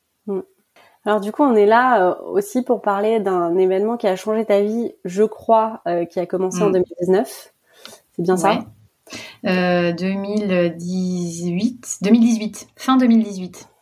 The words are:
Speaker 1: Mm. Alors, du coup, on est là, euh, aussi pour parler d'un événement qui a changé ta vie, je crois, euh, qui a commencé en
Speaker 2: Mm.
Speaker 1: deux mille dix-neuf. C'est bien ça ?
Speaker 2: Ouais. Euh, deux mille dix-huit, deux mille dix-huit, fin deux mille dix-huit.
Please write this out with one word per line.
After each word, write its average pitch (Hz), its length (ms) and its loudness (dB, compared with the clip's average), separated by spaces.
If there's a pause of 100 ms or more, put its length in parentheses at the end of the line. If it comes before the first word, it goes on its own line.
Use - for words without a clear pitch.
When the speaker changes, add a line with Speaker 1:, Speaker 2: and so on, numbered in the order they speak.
(280)
Speaker 1:
Mm. 196 120 -4 (640)
Alors, 214 140 0
du 202 120 -6
coup, 294 120 0
on 254 120 4
est 208 100 6
là, 220 460 4
euh, - 40 -2 (160)
aussi 208 320 -2
pour 233 180 -2
parler 208 380 0
d'un 180 380 0
événement 190 400 2
qui 233 100 -2
a 190 80 2
changé 214 300 -2
ta 202 160 2
vie, 220 300 -2 (140)
je 190 180 0
crois, 220 640 0
euh, 170 180 -2
qui 170 140 -8
a 175 60 -2
commencé 180 360 -4
en 208 80 2
Speaker 2:
Mm. 190 40 2
Speaker 1:
deux 185 60 2
mille - 220 -4
dix-neuf. 185 520 -2 (640)
C'est - 60 -4
bien 175 160 0
ça ? 170 140 2
Speaker 2:
Ouais. 247 80 0 (840)
Euh, 180 460 0
deux 180 220 -4
mille 196 640 0
dix-huit, 175 1200 -4
deux 196 100 2
mille 233 100 6
dix-huit, 220 540 -2
fin 262 220 0
deux 254 100 4
mille 226 160 6
dix-huit. 185 460 -10 (120)